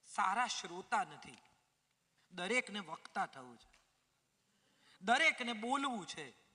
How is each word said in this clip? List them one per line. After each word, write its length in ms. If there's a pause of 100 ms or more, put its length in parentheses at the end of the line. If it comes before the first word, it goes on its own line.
(140)
સારા 320
શ્રોતા 580
નથી, 340 (920)
દરેકને 460
વક્તા 480
થવું 300
છે, 220 (1200)
દરેકને 500
બોલવું 540
છે 480